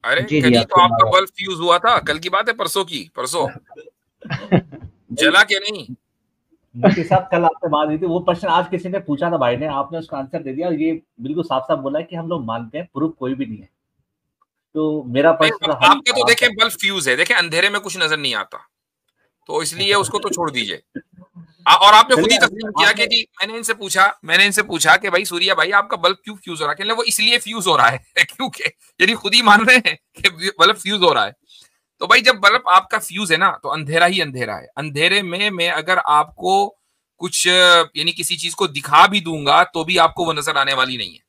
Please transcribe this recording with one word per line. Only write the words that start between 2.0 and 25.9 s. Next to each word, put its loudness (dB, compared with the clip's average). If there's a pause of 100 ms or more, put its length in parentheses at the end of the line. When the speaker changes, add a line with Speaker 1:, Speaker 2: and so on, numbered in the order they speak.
Speaker 1:
की -10
बात -2
है, -2
परसों -4
की, -12
परसों। -4
Speaker 2:
<laughs> -8
Speaker 1:
जला 2
के 0
नहीं? -10 (840)
Speaker 3:
मुफ्ती 2
साहब, 0
कल 0
आपसे -2
बात 0
हुई -4
थी, -4
वो -2
प्रश्न -2
आज 0
किसी -8
ने -6
पूछा -4
था -2
भाई 0
ने, -8
आपने -6
उसका -12
answer -10
दे -10
दिया, -6
और -2
ये -4 (180)
बिल्कुल -6
साफ-साफ -4
बोला -6
है -6
कि -14
हम -10
लोग -6
मानते -10
हैं, -12
प्रूफ -4
कोई -6
भी -8
नहीं -14
है। -20 (1040)
तो -4
मेरा 2
Speaker 1:
नहीं, 2
Speaker 3:
प्रश्न -6
Speaker 1:
अब -2
Speaker 3:
हल 8
Speaker 1:
आपका 0
तो 0
Speaker 3:
आप 0
Speaker 1:
देखें, 2
बल्ब 0
fuse -4
है, 2
देखें, 0
अंधेरे 0
में -4
कुछ -10
नजर -2
नहीं -6
आता, -8 (880)
तो -4
इसलिए -2
उसको -2
तो -6
छोड़ -4
दीजिए। -8 (840)
आ-, 10
और 8
आपने 8
खुद 2
ही 2
Speaker 3:
चलिए, 2
Speaker 1:
तस्लीम -8
किया 2
कि 0
Speaker 3:
आपने -2
Speaker 1:
जी, -4 (120)
मैंने -6
इनसे -6
पूछा, 0
मैंने 2
इनसे 0
पूछा 2
कि -2
भाई 2
सूर्या -2
भाई, 0
आपका 0